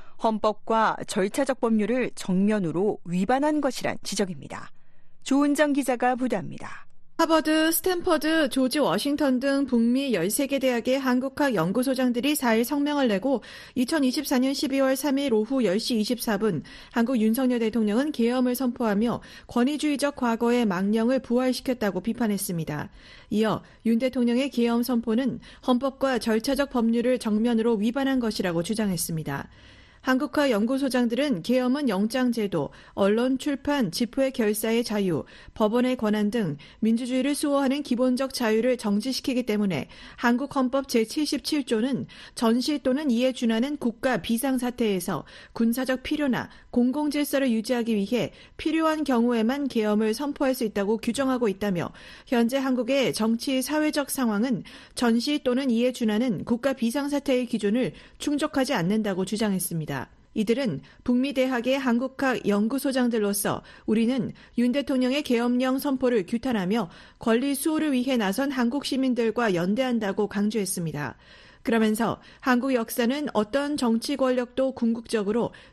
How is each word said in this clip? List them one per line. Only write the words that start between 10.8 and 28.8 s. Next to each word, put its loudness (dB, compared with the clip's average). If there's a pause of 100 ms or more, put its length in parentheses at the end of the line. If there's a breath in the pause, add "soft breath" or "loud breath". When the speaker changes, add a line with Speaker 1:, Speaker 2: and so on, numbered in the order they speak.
Speaker 2:
한국학 0
연구소장들이 0
사일 2
성명을 0
내고 0 (320 loud breath)
이천이십사 0
년 2
십이월 2
삼 0
일 -2
오후 2
열 2
시 0
이십사 -2
분 0 (280 loud breath)
한국 0
윤석열 2
대통령은 0
계엄을 0
선포하며 0 (240 loud breath)
권위주의적 0
과거의 2
망령을 2
부활시켰다고 0
비판했습니다. -2 (400 loud breath)
이어 2 (240 loud breath)
윤 4
대통령의 0
계엄 2
선포는 0 (260 loud breath)
헌법과 0
절차적 0
법률을 2
정면으로 2
위반한 0
것이라고 0
주장했습니다. -4 (560 loud breath)